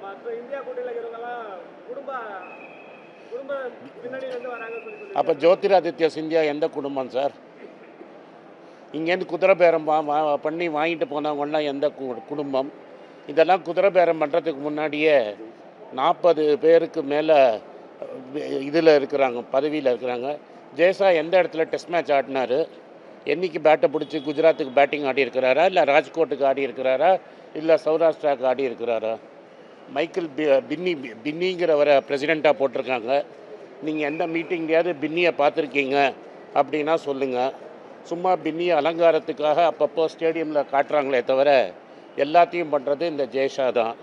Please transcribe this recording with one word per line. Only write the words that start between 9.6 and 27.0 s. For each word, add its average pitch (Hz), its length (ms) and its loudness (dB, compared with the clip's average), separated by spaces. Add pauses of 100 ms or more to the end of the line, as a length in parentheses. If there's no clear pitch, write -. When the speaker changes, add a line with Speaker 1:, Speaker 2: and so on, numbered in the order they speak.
Speaker 2:
பேரம் 165 280 4
வா-, 156 200 2
வா-, 147 360 0
பண்ணி 165 200 -4 (120)
வாங்கிட்டு 160 360 -2
போனவங்கலாம் 147 600 -2
எந்த 143 120 -2 (140)
கு-, 123 320 -8
குடும்பம்? 143 400 -4 (640)
இதெல்லாம் 160 340 4
குதிரை 180 300 2
பேரம் 165 260 4
பண்றதுக்கு 147 440 -2
முன்னாடியே 151 500 2 (840)
நாற்பது 156 440 2 (200)
பேருக்கு 165 400 4 (100)
மேல 156 180 2 (1400)
இதுல 156 320 6
இருக்கிறாங்க, 135 400 0 (140)
பதவியில 143 400 0
இருக்கிறாங்க. 123 360 -6 (500)
ஜெயசா 190 300 4 (120)
எந்த 165 200 -4
இடத்துல 160 320 -2
டெஸ்ட் 156 200 -8
மேட்ச் 147 240 -2
ஆடினாரு? 131 420 0 (720)
என்னைக்கு 170 340 -4
பேட்டை 156 260 4
பிடிச்சி 156 320 -6
குஜராத்துக்கு 151 540 0
பேட்டிங் 147 320 2
ஆடி 131 140 2
இருக்கிறாரா, 131 460 2
இல்ல 185 200 4
ராஜ்கோட்டுக்கு 143 580 0
ஆடி 135 180 -2
இருக்கிறாரா, 131 440 2 (480)